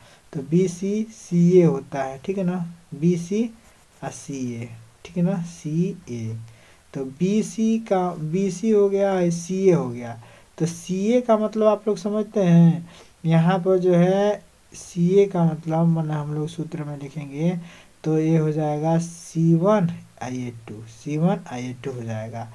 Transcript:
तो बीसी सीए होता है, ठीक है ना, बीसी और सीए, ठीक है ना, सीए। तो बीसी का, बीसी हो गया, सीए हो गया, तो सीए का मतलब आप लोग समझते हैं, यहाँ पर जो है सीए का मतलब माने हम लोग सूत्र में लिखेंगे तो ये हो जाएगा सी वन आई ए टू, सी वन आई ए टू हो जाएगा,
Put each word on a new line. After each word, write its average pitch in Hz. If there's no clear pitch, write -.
तो 151
बीसी 185
सीए 175
होता 135
है, 135
ठीक 196
है 190
ना, 180
बीसी 175
और 139
सीए, 120
ठीक -
है 175
ना, 170
सीए। 123
तो 139
बीसी 220
का, 185
बीसी 185
हो 202
गया, 196
सीए 185
हो 135
गया, 117
तो 160
सीए 202
का 233
मतलब 214
आप 214
लोग 208
समझते 208
हैं, 170
यहाँ 165
पर 190
जो 180
है 196
सीए 180
का 180
मतलब 160
माने 160
हम 151
लोग 151
सूत्र 151
में 147
लिखेंगे 143
तो 156
ये 160
हो 156
जाएगा 151
सी 165
वन 185
आई 127
ए 123
टू, 110
सी 147
वन 175
आई 123
ए 127
टू 139
हो 123
जाएगा, 113